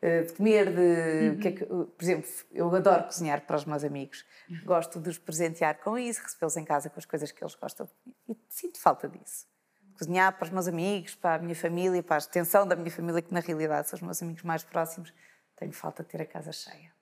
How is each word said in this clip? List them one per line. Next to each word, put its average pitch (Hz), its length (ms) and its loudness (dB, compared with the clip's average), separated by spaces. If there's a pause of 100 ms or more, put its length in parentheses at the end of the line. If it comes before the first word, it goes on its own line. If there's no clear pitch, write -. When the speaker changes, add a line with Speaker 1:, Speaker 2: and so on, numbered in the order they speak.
Speaker 1:
eh, 165 220 4
de 165 120 -6
comer, 208 380 6
de, 165 580 4
Speaker 2:
Uhum. 147 40 0
Speaker 1:
o - 60 -6
que 190 80 0
é 170 40 0
que, - 120 -6
por - 360 -4
exemplo, 165 280 0 (240)
eu 170 220 2
adoro 185 300 6
cozinhar 151 360 -2
para - 160 -2
os 143 80 -2
meus 147 180 -4
amigos. 143 420 -6 (240)
Speaker 2:
Uhum. 170 160 -12
Speaker 1:
Gosto 170 360 0
de 160 80 -6
os 170 100 -8
presentear 165 600 0
com 220 180 -2
isso, 240 240 -6
recebê-los - 340 -4
em 160 80 -6
casa 147 240 0
com - 120 -14
as - 40 -14
coisas 151 280 -6
que - 100 -16
eles - 140 -12
gostam. - 320 -12 (400)
E 226 80 -8 (120)
sinto - 300 -10
falta 151 300 2
disso. - 360 -16 (540)
Cozinhar 185 400 4
para - 60 -2
os 165 60 -10
meus 180 180 -2
amigos, 180 480 -2
para 165 180 0
a 156 60 -2
minha 170 160 -6
família, 175 440 0
para 165 140 0
a 151 40 4
extensão 175 480 4
da 175 100 2
minha 170 160 -6
família, 170 280 -2
que 165 140 -6
na 175 60 2
realidade 156 480 -2
são - 80 -10
os - 60 -10
meus 170 200 -6
amigos 165 220 -8
mais 165 180 -2
próximos, 165 500 -4 (440)
tenho - 160 -12
falta 160 320 -10
de - 60 -20
ter 160 120 -8
a 156 40 -8
casa - 260 -12
cheia. - 480 -16